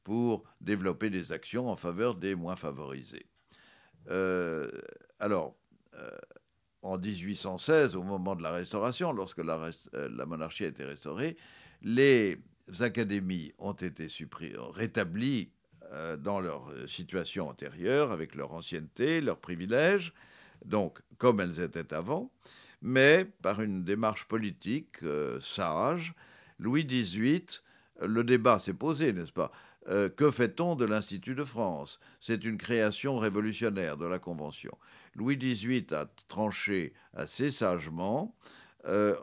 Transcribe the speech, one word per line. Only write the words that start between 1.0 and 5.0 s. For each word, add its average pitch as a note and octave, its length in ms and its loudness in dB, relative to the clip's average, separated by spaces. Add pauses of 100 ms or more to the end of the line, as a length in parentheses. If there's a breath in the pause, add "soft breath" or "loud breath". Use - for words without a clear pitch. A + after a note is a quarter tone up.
des F2+ 240 -4
actions A#2 340 -4
en G#2 80 -2
faveur F#2+ 400 -2
des F#2+ 200 -2
moins F2+ 200 -6
favorisés. C2+ 680 -10 (840 soft breath)
Euh, F2 640 0 (480)